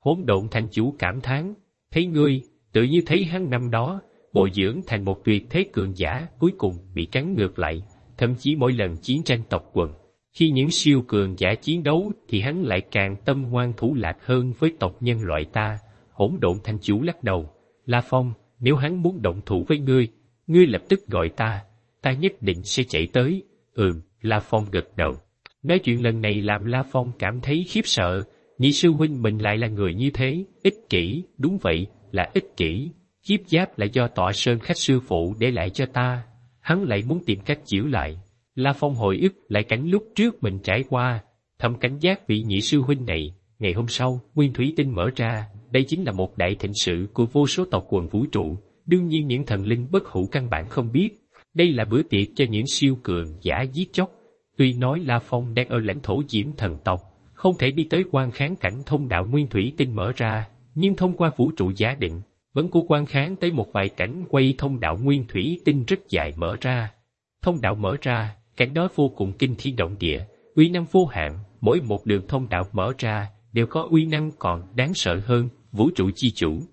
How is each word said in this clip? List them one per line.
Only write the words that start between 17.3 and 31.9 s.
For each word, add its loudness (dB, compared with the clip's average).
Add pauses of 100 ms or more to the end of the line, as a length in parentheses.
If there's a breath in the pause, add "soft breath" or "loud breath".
La 2
Phong, 0 (280)
nếu 4
hắn -2
muốn 0
động 0
thủ 0
với 2
ngươi, 4 (380)
ngươi 8
lập 0
tức 2
gọi 0
ta, -2 (380)
ta 0
nhất -2
định 0
sẽ -2
chạy 0
tới. 2 (320)
Ừm, 2 (220)
La 0
Phong 0
gật -2
đầu. 0 (480)
Nói 2
chuyện 0
lần 0
này 0
làm -2
La 0
Phong -2
cảm -4
thấy -2
khiếp 0
sợ, 0 (360 soft breath)
nhị 4
sư 6
huynh 0
mình 2
lại 0
là -2
người -2
như 0
thế, -2 (180)
ích 2 (140)
kỷ, 0 (140)
đúng 0
vậy, 0 (260)